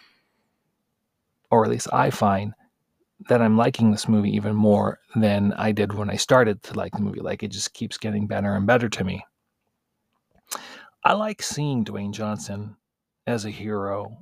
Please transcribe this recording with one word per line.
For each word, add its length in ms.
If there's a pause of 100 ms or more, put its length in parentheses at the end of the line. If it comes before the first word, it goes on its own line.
(1500)
or 140
at 60
least 220
I 180
find, 440 (720)
that 120
I'm 160
liking 340
this 180
movie 260
even 200
more 460 (160)
than 380
I 180
did 220
when 160
I 60
started 480
to 100
like 180
the 100
movie. 180
Like, 220
it 60
just 240
keeps 240
getting 300
better 280
and 120
better 220
to 160
me. 200 (1800)
I 80
like 300
seeing 420
Dwayne 280
Johnson 640 (500)
as 180
a 60
hero 720